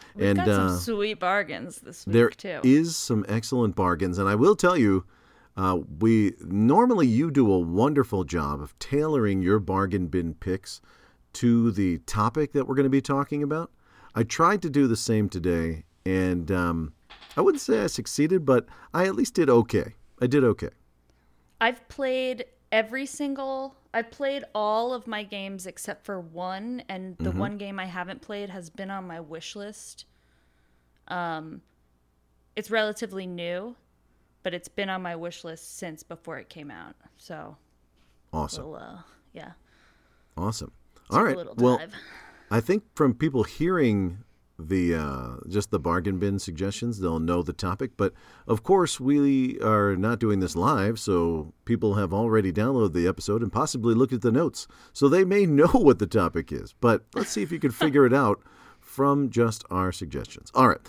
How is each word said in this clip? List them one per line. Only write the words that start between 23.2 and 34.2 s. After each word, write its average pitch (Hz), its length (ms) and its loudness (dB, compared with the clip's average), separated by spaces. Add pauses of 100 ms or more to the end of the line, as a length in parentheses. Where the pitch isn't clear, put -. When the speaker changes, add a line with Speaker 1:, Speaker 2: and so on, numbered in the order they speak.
Speaker 1:
I've 233 180 -4
played 277 320 -6 (100)
all 214 400 -2
of 240 140 -10
my 214 160 -8
games 196 420 -12
except - 400 -14
for 196 140 -8
one, 185 720 -10
and 185 280 -12
the 165 120 -4
Speaker 2:
Mm-hmm. 180 100 -4
Speaker 1:
one 202 180 -6
game 196 220 -12
I 185 60 -8
haven't 180 360 -12
played 202 280 -10
has 180 200 -16
been 196 220 -12
on 190 160 -10
my 165 140 -12
wish 160 340 -16
list. - 480 -16 (1040)
Um, 160 540 -10 (960)
it's 214 140 -12
relatively 214 560 -4
new, 180 480 -8 (680)